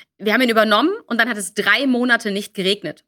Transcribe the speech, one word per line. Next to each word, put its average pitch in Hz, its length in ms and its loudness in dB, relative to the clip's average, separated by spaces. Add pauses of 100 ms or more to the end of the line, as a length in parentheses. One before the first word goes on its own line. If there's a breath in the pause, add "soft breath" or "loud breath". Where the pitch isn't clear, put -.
(180 loud breath)
wir 208 160 -2
haben 240 80 0
ihn 247 80 2
übernommen 220 420 2 (160)
und 233 100 -2
dann 233 120 2
hat 220 80 -6
es 196 160 -10
drei 208 340 0
Monate 240 440 0
nicht 202 220 -8
geregnet 190 540 -6